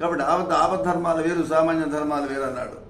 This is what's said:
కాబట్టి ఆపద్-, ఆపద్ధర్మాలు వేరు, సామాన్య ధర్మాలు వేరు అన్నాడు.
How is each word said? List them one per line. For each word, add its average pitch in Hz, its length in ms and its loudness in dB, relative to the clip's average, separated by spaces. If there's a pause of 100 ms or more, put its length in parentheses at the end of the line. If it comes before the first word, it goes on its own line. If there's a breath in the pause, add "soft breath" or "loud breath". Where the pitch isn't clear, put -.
కాబట్టి 160 240 0
ఆపద్-, 175 280 2
ఆపద్ధర్మాలు 170 720 2
వేరు, 170 240 0
సామాన్య 160 380 2
ధర్మాలు 147 420 -2
వేరు 135 240 -4
అన్నాడు. 117 280 -8 (120)